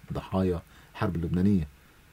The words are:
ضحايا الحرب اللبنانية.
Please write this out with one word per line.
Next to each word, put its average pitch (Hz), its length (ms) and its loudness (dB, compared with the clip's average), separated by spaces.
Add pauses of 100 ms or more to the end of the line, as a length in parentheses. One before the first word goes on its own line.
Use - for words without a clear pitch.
(140)
ضحايا 92 480 0 (320)
الحرب 92 220 -2
اللبنانية. 87 520 2 (460)